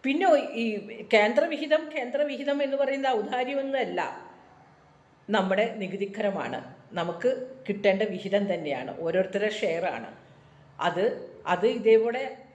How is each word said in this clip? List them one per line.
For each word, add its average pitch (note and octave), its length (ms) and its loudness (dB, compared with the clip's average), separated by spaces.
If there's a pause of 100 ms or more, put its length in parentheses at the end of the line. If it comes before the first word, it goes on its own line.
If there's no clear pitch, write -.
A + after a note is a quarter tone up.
പിന്നെ D#4+ 300 6 (180)
ഈ A3+ 120 -2 (480)
കേന്ദ്രവിഹിതം, D4+ 840 4
കേന്ദ്രവിഹിതം C#4 680 -2
എന്ന് C4+ 140 0
പറയുന്ന C4+ 300 0
ഔദാര്യമൊന്നുമല്ല, B3+ 1200 -2 (1000)
നമ്മുടെ G3+ 480 2
നികുതിക്കരമാണ്, F#3+ 960 -4 (180)
നമുക്ക് F3 580 -2 (180)
കിട്ടേണ്ട G3 340 2
വിഹിതം F#3+ 520 0
തന്നെയാണ്, C#3 460 -6
ഓരോരുത്തരുടെ F#3 500 0
ഷെയറാണ്. E3 640 -4 (680)
അത്, F3 520 0 (140)
അത് F3+ 200 2
ഇതേപോലെ A#3 680 4 (180)